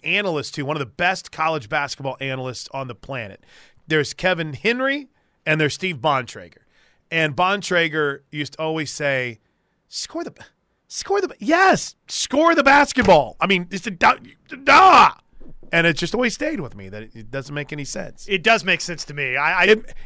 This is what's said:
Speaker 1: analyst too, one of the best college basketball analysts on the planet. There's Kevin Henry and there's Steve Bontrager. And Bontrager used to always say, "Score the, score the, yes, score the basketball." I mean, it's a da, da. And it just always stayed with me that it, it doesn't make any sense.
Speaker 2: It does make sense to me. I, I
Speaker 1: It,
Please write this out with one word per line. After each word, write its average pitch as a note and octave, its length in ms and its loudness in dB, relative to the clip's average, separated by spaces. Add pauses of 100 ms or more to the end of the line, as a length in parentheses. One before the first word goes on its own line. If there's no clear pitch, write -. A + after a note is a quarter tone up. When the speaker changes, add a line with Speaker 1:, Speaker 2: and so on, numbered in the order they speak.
Speaker 1:
analyst E3+ 500 -4
too, D3 100 -6
one D3+ 120 -4
of D3 40 -4
the C3 60 -6
best F3 460 -4
college D#3+ 360 -4
basketball C#3 520 -6
analysts C3 520 -8
on C3+ 160 -8
the A#2+ 60 -14
planet. A2+ 480 -12 (460)
There's D3+ 260 0
Kevin E3 380 -2
Henry C4 560 -2 (380)
and D#3 140 2
there's D3 140 0
Steve F#3 220 -6
Bontrager. A#2 680 -4 (480)
And D#3+ 260 0
Bontrager E3 840 0 (100)
used D3 240 -8
to D#3+ 80 -8
always D#3+ 280 -4
say, C3 500 -4 (480)
"Score - 360 -10
the, - 80 -12 (560)
score - 320 -4
the, F#4+ 180 -4
yes, E4 580 2 (120)
score E4 460 2
the C#4+ 80 4
basketball." A#3+ 800 4
I E3 60 2
mean, F3+ 240 0
it's G3 160 -8
a A3+ 40 -4
da, A3+ 240 2 (500)
da. C#4 480 8 (580)
And E3+ 180 4
it D#3 100 2
just - 160 -2
always A#3+ 200 2
stayed D4+ 260 -4
with A#2+ 160 -10
me F#2+ 120 -14
that G#2+ 140 -12
it, A2 140 -18
it A2 160 -14
doesn't C#3 220 -8
make D3 180 -8
any D3 120 -8
sense. - 440 -10
Speaker 2:
It F#3+ 160 -2
does A3 200 2
make F3+ 160 0
sense E3+ 260 -10
to C#3+ 80 -14
me. C3+ 220 -4
I, E3+ 260 0
I - 20 4
Speaker 1:
It, G#3+ 300 2 (120)